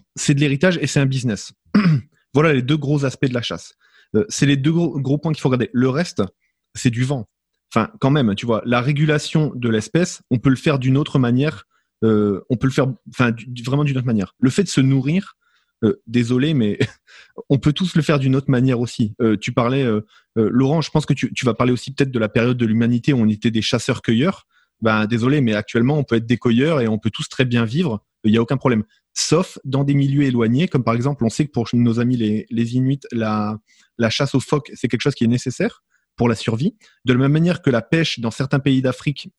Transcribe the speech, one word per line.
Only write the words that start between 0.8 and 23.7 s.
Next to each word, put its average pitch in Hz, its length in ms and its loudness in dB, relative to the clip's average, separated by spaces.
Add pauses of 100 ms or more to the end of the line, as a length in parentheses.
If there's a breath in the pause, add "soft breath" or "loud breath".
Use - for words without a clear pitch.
et 143 60 -2
c'est 143 140 0
un 139 40 4
business. 123 460 -4 (240)
<clears throat> 170 580 0
Voilà 151 200 4
les 127 80 2
deux 139 160 0
gros 143 260 -2
aspects 135 240 -2
de 123 60 -4
la 120 80 -4
chasse. - 320 -10 (420 soft breath)
Euh, 107 140 2
c'est - 160 0
les 143 120 4
deux 143 140 0
gros, 165 280 -2
gros 139 180 0
points 160 160 -2
qu'il - 80 -6
faut 143 80 0
regarder. 127 240 0
Le 123 160 2
reste, 139 340 -2 (520)
c'est - 140 -2
du 120 140 -2
vent. 127 240 -4 (460)
Enfin, 113 260 0
quand 135 100 2
même, 127 260 2
tu 120 100 -8
vois, 113 200 0
la 120 160 0
régulation 147 720 0
de 120 160 -4
l'espèce, 113 520 -2 (100)
on 127 60 2
peut 135 120 2
le 131 60 4
faire 139 240 0
d'une 131 180 2
autre 147 220 0
manière. 123 460 0 (380)
Euh, 104 460 2
on 127 60 0
peut 131 120 -2
le 135 60 0
faire, 135 140 0 (220)
enfin, 120 220 2
du, 117 160 -10
du, 120 160 -12
vraiment 139 200 0
d'une 139 140 -2
autre 120 100 -2
manière. 107 320 -2
Le 135 100 2
fait 196 140 2
de - 60 -4
se - 120 2
nourrir, 135 540 0 (480)
euh, 107 240 0
désolé, 123 460 0
mais 110 260 0
<laughs> - 720 -10
on - 80 4
peut 147 160 0
tous 180 220 -4
le 165 60 4
faire 147 180 2
d'une 131 160 2
autre 139 160 0
manière 127 280 2
aussi. 117 420 -4
Euh, 110 160 4
tu 123 140 -6
parlais, 131 320 0
euh, 107 180 0 (360 soft breath)
euh, 110 140 2
Laurent, 135 300 2
je - 100 -8
pense 156 140 0
que 151 80 0
tu, 127 200 -2
tu - 120 -8
vas 117 80 2
parler 123 200 0
aussi 135 200 -6
peut-être 135 180 0
de 120 80 -2
la 107 100 0
période 123 280 0
de 120 80 0
l'humanité 117 480 2
où 127 40 2
on 110 100 4
était 107 240 0
des 110 100 0
chasseurs-cueilleurs. 123 840 -2 (360)